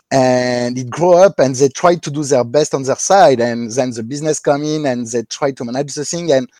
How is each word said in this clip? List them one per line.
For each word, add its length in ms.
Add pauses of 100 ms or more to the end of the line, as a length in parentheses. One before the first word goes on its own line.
(120)
and 680
it 120
grew 240
up, 260
and 160
they 140
tried 340
to 80
do 120
their 200
best 300
on 100
their 120
side, 440
and 320
then 200
the 120
business 360
come 240
in, 220
and 220
they 160
tried 340
to 80
manage 280
the 120
thing. 260
And 180 (100)